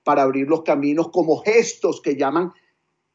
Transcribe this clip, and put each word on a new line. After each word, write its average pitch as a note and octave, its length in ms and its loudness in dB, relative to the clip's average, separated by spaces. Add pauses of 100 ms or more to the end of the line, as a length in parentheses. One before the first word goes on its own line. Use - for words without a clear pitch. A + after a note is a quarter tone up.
para C#3+ 160 2
abrir C3+ 260 0
los D#3+ 140 0
caminos D3 480 0
como D#3+ 320 0
gestos G#3+ 580 0
que C#3+ 160 -4
llaman D3 380 -2 (600)